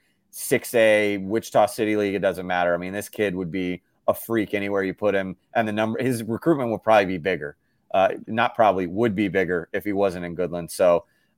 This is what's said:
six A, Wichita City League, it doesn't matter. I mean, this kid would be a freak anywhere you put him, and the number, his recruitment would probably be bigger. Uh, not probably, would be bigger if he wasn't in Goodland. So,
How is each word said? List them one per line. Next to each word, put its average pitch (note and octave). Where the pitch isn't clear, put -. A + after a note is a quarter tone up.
six -
A, G#2+
Wichita G#2
City G#2+
League, G2+
it G2
doesn't F#2
matter. F2
I -
mean, F2+
this G2+
kid G2+
would F2+
be F2+
a G#2+
freak A2
anywhere G2+
you F#2+
put G#2
him, F#2+
and A2+
the G#2+
number, A2
his A#2+
recruitment A#2+
would G#2
probably G#2+
be F2+
bigger. D2
Uh, F#2+
not A#2
probably, F#2+
would G#2
be G2+
bigger F2
if G2
he G#2
wasn't F#2+
in F2
Goodland. E2+
So, F2